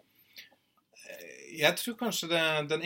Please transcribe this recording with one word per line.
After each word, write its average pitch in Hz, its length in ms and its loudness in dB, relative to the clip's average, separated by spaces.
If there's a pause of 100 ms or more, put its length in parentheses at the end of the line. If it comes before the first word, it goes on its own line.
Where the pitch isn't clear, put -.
(1600)
Jeg 165 160 6
tror 233 220 -4
kanskje 185 320 -2
det, 156 400 2
den 160 160 2